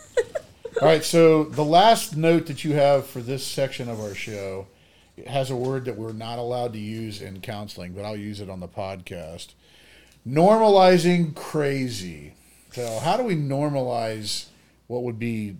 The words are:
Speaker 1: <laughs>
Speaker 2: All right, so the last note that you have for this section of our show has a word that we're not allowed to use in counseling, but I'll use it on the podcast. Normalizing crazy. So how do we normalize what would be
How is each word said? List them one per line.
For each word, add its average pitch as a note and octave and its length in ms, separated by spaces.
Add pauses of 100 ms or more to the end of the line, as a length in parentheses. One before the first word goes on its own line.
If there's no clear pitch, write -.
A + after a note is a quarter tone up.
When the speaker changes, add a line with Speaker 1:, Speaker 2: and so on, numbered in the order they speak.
(180)
Speaker 1:
<laughs> - 640
Speaker 2:
All D3 60
right, D#3 160
so D#3+ 400
the C#3 200
last F3+ 540
note D#3+ 300
that C#3+ 160
you D3+ 100
have C#3+ 320
for - 160
this C3 240
section C3 420
of A2+ 140
our G#2 140
show G2 500 (640)
has C3+ 240
a C3 40
word B2+ 280
that A#2+ 140
we're A2+ 160
not A2+ 260
allowed A#2+ 320
to G#2+ 80
use G#2+ 420
in F#2+ 200
counseling, G2+ 500
but G2+ 140
I'll G#2+ 100
use G#2 240
it G2 100
on F#2 120
the E2+ 80
podcast. F2+ 800 (800)
Normalizing F3+ 1080
crazy. A#2 960 (400)
So A2+ 260
how F3 180
do B3+ 60
we G3+ 120
normalize B2+ 1120 (420)
what A#2+ 160
would A#2+ 140
be A2 420